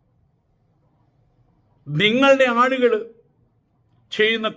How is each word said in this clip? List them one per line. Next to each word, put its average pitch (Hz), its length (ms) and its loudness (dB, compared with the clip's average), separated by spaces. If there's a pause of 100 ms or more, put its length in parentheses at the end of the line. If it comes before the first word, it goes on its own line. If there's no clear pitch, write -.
(2000)
നിങ്ങളുടെ 262 460 2 (140)
ആളുകൾ 254 320 0 (1200)
ചെയ്യുന്ന 220 420 -2